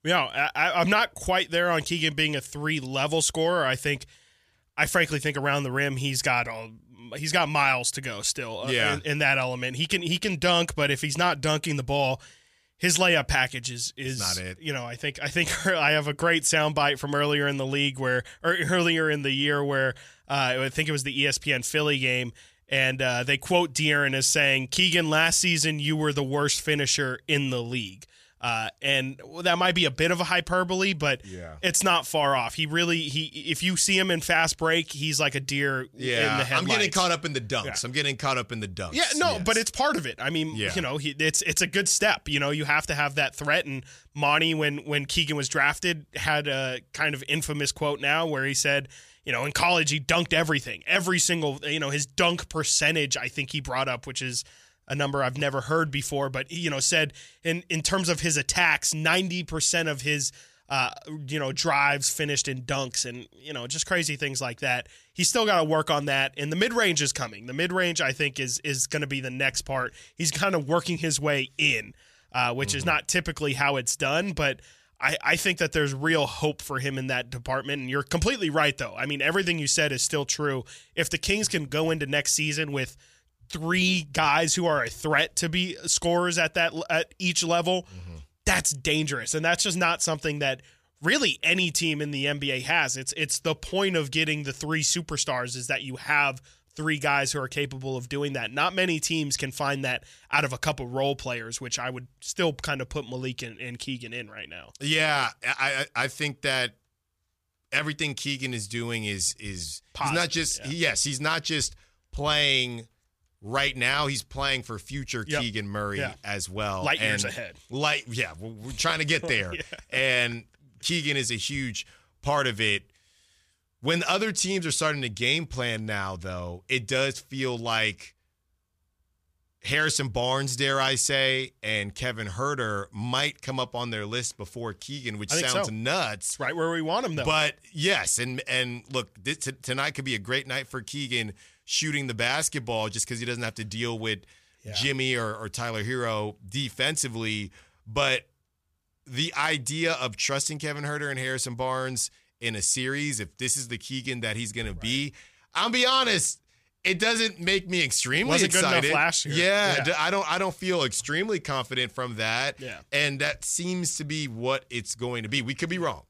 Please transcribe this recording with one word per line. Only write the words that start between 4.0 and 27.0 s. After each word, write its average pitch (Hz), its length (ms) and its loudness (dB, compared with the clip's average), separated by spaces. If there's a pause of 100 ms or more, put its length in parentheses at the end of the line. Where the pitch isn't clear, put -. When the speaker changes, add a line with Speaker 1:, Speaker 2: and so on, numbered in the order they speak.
Speaker 1:
I 151 100 2
frankly 151 320 2
think 143 200 -2
around 143 260 2
the 127 80 -2
rim, 139 240 0
he's 135 260 -2
got 120 240 2
all, 113 240 -10 (460)
he's 151 160 -4
got 165 160 4
miles 135 440 4
to 143 100 -8
go 113 200 -6
still, 113 440 -4
uh, 135 40 -4
Speaker 2:
Yeah. 107 260 4
Speaker 1:
in, 95 60 -6
in 147 180 -2
that 135 180 4
element. 127 400 -2
He 160 80 0
can, 185 160 0
he 170 160 0
can 190 180 0
dunk, 170 400 2
but 143 140 2
if 135 100 0
he's 147 180 -2
not 170 220 2
dunking 151 360 0
the 135 60 -2
ball, 135 380 0 (580)
his - 200 2
layup 170 280 4
package 127 440 0
is, 120 260 -6
is 131 240 -4
Speaker 2:
Not 90 160 -2
it. 92 240 -8
Speaker 1:
you 156 120 -4
know, 127 120 -4
I 120 120 -10
think, 143 260 -4
I 143 60 -2
think 165 200 0 (100)
<laughs> 160 80 -4
I 156 260 4
have 151 160 4
a 147 40 -2
great 165 320 2
soundbite 151 540 2
from 143 160 -4
earlier 147 340 2
in 139 80 0
the 135 100 -2
league 139 320 0
where, 127 240 0 (220)
or 170 100 2 (160)
earlier 165 400 4
in 147 120 0
the 139 100 0
year 143 320 2
where, 135 300 2 (340)
uh, 131 320 2
I 135 80 0
think 156 200 -2
it 156 40 -2
was 139 100 -2
the 135 200 -2
E 143 40 4
S 139 120 2
P 143 140 0
N 127 100 2
Philly 147 360 2
game, 127 340 0 (360)
and, 131 320 2
uh, 127 240 0
they 139 140 4
quote 175 340 4
De'Aaron 147 420 4
as 135 120 2
saying, 135 420 4
"Keegan, 175 400 4
last 160 320 4
season 156 400 2
you 151 160 0
were 151 160 2
the 139 120 0
worst 143 360 2
finisher 139 680 0